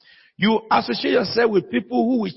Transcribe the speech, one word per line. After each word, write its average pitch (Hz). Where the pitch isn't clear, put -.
You 220
associate 240
yourself 233
with 185
people 240
who 240
will 190